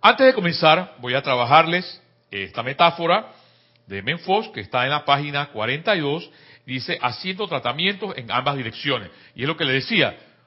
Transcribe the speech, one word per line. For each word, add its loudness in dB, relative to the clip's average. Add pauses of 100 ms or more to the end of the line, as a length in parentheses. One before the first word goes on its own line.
Antes 6
de 6
comenzar, 2
voy -4
a 2
trabajarles 2 (300)
esta -6
metáfora 0 (560)
de -8
Menfox, -4
que -12
está -2
en 0
la -2
página 0
cuarenta -2
y -2
dos, -4 (360)
dice, -6
"haciendo -6
tratamientos -4
en -10
ambas -2
direcciones". -4 (240)
Y -8
es -2
lo -4
que -2
le 0
decía 2 (300)